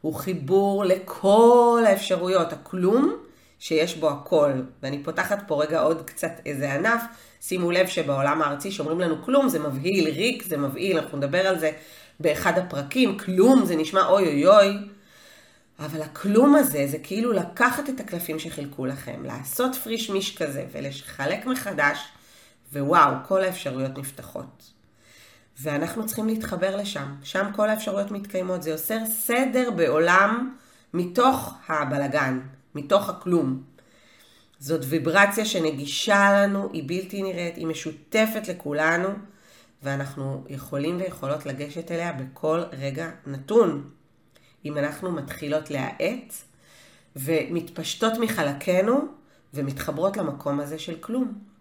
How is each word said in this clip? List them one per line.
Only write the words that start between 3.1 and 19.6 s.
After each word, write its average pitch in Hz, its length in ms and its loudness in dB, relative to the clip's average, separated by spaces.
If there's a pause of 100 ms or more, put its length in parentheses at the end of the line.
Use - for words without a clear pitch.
שיש 165 380 0
בו 156 120 2
הכל. 143 420 2 (320)
ואני 139 200 -6
פותחת 196 440 -4
פה 151 160 0
רגע 151 180 0
עוד 160 200 2
קצת - 300 -8 (140)
איזה 139 280 -4
ענף. 226 280 0 (400)
שימו 175 300 -2
לב 180 160 4
שבעולם 143 540 0
הארצי 143 300 -2
שאומרים 156 280 -4
לנו 160 240 -2
כלום, 269 260 4
זה 156 100 -2
מבהיל, 151 500 0
ריק, 190 340 -2
זה 160 140 -4
מבהיל, 143 400 -2
אנחנו 147 200 -4
נדבר 156 300 0
על 185 120 0
זה 156 120 0 (480)
באחד 156 380 2
הפרקים. 190 600 0
כלום, 202 480 6
זה 170 100 0
נשמע 160 320 2
אוי 190 200 6
אוי 143 200 4
אוי. 202 300 8 (1000)
אבל 156 220 -8
הכלום 214 540 6
הזה, 151 320 4
זה 139 160 -4
כאילו 226 280 -2
לקחת 247 580 0
את 262 100 -6
הקלפים 160 400 -8
שחילקו 143 460 -8
לכם, 135 400 -8
לעשות 247 500 -4